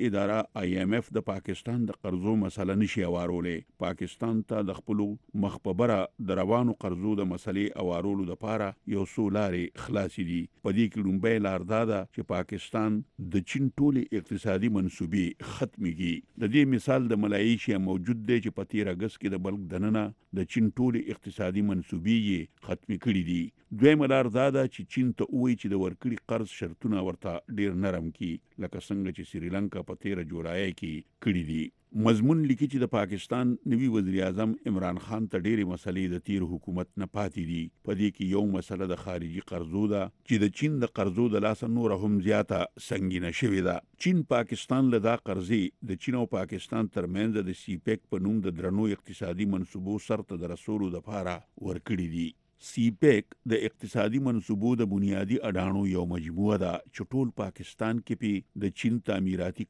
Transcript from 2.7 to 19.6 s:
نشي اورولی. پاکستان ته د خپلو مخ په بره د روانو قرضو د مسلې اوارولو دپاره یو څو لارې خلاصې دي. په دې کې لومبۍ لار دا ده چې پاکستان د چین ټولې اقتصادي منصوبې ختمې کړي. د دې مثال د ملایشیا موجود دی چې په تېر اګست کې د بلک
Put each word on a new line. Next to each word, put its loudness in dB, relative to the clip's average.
نشي 0
اورولی. -2
پاکستان -2
ته 0
د -4
خپلو 0
مخ -4
په 0
بره 0
د 0
روانو 2
قرضو -2
د 0
مسلې -2
اوارولو -2
دپاره -4
یو 0
څو 0
لارې -2
خلاصې -2
دي. 0
په 2
دې 6
کې -4
لومبۍ 2
لار -2
دا 2
ده -2
چې -10
پاکستان -2
د 0
چین 0
ټولې 2
اقتصادي 0
منصوبې 0
ختمې -4
کړي. -2
د 0
دې 8
مثال 2
د 2
ملایشیا 2
موجود -2
دی 4
چې -4
په -10
تېر 0
اګست -6
کې -2
د -4
بلک -6